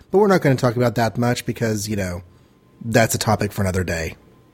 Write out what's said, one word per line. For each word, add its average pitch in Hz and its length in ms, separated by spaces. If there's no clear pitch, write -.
but 190 80
we're 214 80
not 190 160
gonna 139 120
talk 120 200
about 120 180
that 117 240
much 120 260
because, 110 440
you 107 80
know, 90 260
that's 113 300
a 110 40
topic 104 320
for - 120
another 92 200
day. 82 320